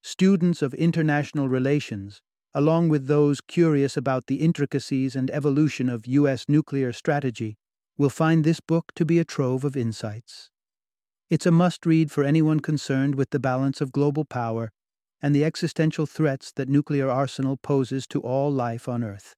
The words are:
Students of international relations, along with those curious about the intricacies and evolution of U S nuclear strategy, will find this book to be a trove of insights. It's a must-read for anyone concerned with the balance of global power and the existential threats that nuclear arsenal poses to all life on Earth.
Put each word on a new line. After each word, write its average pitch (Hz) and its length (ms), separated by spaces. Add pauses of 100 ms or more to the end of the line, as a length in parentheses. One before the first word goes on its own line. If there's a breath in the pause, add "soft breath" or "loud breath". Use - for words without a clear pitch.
Students 180 600
of 131 100
international 151 720
relations, 127 720 (340)
along 160 360
with 147 160
those 147 340
curious 147 560
about 131 300
the 135 120
intricacies 139 800
and 131 140
evolution 143 600
of 120 180
U 143 200
S 131 200
nuclear 139 440
strategy, 123 640 (440)
will 139 100
find 160 340
this 160 160
book 165 260 (100)
to 175 100
be 170 140
a 165 60
trove 127 380
of 139 140
insights. 113 720 (800)
It's 165 160
a 180 60
must-read 165 580
for 147 140
anyone 156 380
concerned 143 520
with 135 160
the 147 100
balance 131 400
of 135 120
global 143 340
power 113 460 (500)
and 147 140
the 143 100
existential 156 640
threats 143 480
that 131 140
nuclear 139 420
arsenal 135 460
poses 135 500
to - 140
all 135 300
life 120 380
on 120 140
Earth. 101 340